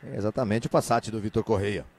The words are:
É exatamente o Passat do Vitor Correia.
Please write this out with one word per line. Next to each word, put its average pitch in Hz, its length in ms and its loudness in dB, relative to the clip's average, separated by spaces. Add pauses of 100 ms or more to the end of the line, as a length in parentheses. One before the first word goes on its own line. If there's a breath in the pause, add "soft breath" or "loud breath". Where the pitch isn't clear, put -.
(120)
É 127 40 -6
exatamente 110 520 0
o - 20 -2
Passat 120 400 2
do 110 100 -6
Vitor 107 220 -2
Correia. 101 420 0 (140)